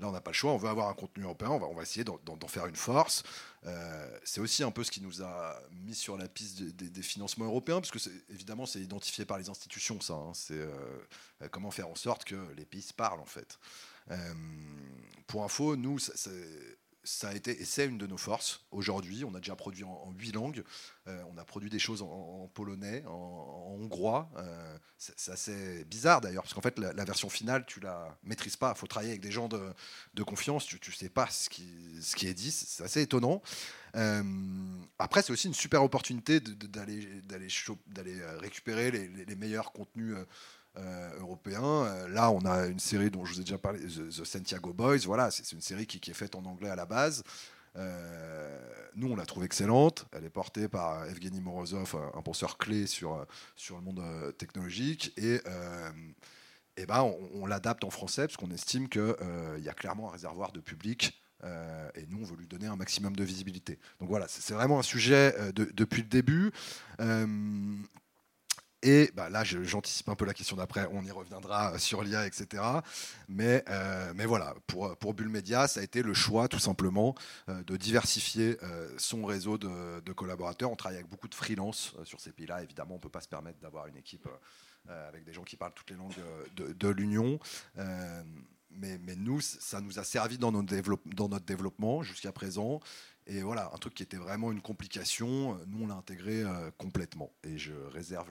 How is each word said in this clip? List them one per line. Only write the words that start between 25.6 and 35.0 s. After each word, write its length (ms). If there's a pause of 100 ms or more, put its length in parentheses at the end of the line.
bizarre 340
d'ailleurs, 220
parce 100
qu'en 80
fait, 180
la, 140
la 120
version 260
finale, 360
tu 140
la 420
maîtrises 340
pas. 180
Faut 120
travailler 260
avec 100
des 100
gens 160
de, 240 (400)
de 100
confiance. 440
Tu, 120
tu 140
sais 160
pas 220
ce 180
qui, 180 (360)
ce 120
qui 120
est 80
dit. 160
C'est, 160
c'est 180
assez 160
étonnant. 400 (560)
Euh, 260 (760)
après, 240